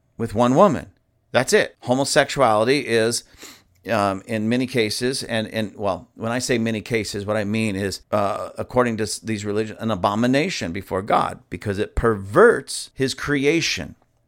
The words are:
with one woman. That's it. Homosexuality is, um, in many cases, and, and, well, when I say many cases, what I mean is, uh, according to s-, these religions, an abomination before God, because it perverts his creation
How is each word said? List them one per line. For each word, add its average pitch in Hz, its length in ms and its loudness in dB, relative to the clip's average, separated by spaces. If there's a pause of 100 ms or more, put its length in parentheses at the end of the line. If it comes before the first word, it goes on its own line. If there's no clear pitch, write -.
(160)
with 113 180 -4
one 120 200 4
woman. 151 360 4 (420)
That's 127 200 2
it. 202 280 2
Homosexuality 131 1000 2
is, 113 440 0 (640)
um, 101 360 0
in 110 220 -2
many 123 180 0
cases, 123 560 -2
and, 110 260 -4
and, 107 280 -6
well, 95 380 -4
when 110 180 -6
I 127 80 -2
say 127 180 0
many 113 220 -2
cases, 104 440 -4
what 107 120 -2
I 107 80 -2
mean 107 320 -2
is, 98 240 -4 (100)
uh, 98 480 -2
according 120 380 0
to 107 80 -4
s-, - 160 -6
these 104 240 -6
religions, 104 360 -4
an 113 100 -2
abomination 110 800 0
before 95 300 -6
God, - 360 0 (120)
because 95 280 -6
it - 160 -4
perverts 117 1000 2
his 135 200 -2
creation 143 800 0 (340)